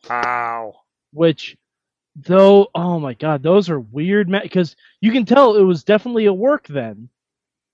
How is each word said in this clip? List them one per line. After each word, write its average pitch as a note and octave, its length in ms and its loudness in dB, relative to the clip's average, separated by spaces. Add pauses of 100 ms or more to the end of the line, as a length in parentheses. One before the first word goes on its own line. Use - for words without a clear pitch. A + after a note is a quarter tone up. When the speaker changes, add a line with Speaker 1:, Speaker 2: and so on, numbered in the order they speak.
Speaker 1:
Wow. A#2+ 680 -6 (360)
Speaker 2:
Which, D#3+ 440 -2 (600)
though, G3 580 6
oh F3 240 -4
my C#3 160 -8
God, D3 280 -4
those F3 260 2
are D#3 120 -4
weird E3 480 -4
ma-, F#3+ 220 -4
'cause F3+ 260 -2 (240)
you A3 120 2
can B3+ 140 0
tell A#3+ 300 2
it G#3 60 4
was F3+ 220 2
definitely A3 420 0
a G3+ 60 4
work B3 340 -2
then. A#2 420 -10 (640)